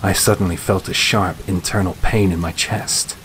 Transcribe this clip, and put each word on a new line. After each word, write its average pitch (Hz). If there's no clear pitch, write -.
I 95
suddenly 95
felt -
a 95
sharp 98
internal 92
pain 101
in 82
my 82
chest -